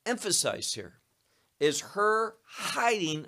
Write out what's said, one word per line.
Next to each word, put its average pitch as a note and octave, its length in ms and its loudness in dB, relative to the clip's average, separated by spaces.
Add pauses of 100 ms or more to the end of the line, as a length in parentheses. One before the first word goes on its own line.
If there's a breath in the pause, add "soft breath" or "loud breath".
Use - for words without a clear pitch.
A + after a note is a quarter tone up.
emphasized F#3 720 0
here G2 240 -12 (600)
is D3 200 2
her G#3+ 640 0
hiding F#3 840 0